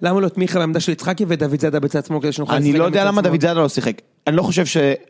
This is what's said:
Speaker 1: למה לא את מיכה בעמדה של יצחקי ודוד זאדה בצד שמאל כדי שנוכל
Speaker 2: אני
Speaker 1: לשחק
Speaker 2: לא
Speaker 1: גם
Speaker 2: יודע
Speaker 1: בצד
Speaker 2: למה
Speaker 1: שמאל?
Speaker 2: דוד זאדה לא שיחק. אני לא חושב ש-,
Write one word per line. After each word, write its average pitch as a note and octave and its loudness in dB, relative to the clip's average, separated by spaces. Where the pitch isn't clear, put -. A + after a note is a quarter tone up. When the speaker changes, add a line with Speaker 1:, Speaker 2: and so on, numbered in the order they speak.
Speaker 1:
למה F#3 0
לא G3 2
את - -4
מיכה F3+ -2
בעמדה D#3+ 0
של E3+ -2
יצחקי F#3+ -4
ודוד D3 -2
זאדה D3+ 0
בצד C#3+ -2
שמאל D3+ -4
כדי D3 -2
שנוכל C#3+ -4
Speaker 2:
אני C#3+ 2
Speaker 1:
לשחק D3 4
Speaker 2:
לא E3 4
Speaker 1:
גם F3+ 2
Speaker 2:
יודע F#3 0
Speaker 1:
בצד G3 2
Speaker 2:
למה G3+ 2
Speaker 1:
שמאל? F3+ 2
Speaker 2:
דוד E3 2
זאדה E3+ 2
לא D3 4
שיחק. - -4
אני D3+ 2
לא F3+ 4
חושב F3+ 0
ש-, D3+ -4